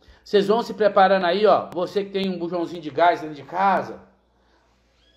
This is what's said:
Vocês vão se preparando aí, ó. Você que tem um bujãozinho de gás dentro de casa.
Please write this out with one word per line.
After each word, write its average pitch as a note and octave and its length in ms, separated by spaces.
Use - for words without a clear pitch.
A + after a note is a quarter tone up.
Vocês G3 240
vão A3 140
se A3+ 140
preparando G3 500
aí, F#3+ 220
ó. C3 240
Você F3+ 340
que G3 60
tem G3 180
um F3+ 80
bujãozinho E3+ 440
de D3+ 100
gás D#3+ 300
dentro D#3 140
de C3+ 80
casa. F#3+ 560